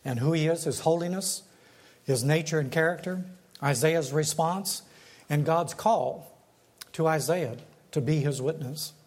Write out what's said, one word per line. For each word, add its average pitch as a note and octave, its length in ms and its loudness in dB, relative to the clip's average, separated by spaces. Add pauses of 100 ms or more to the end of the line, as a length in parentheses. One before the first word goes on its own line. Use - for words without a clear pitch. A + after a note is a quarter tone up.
and B2 160 -4
who C#3+ 140 2
he D#3 140 2
is, E3 180 0
his C3+ 160 -4
holiness, F3 600 0 (640)
his B2+ 180 2
nature D#3 340 2
and C3 140 -2
character, F3 520 0 (380)
Isaiah's C#3+ 520 2
response, E3 680 0 (480)
and D3 160 2
God's E3 300 0
call - 640 0 (560)
to D#3+ 140 0
Isaiah D3+ 500 0 (360)
to D3+ 80 0
be D3+ 200 2
his C3+ 200 -2
witness. C3+ 540 -6 (120)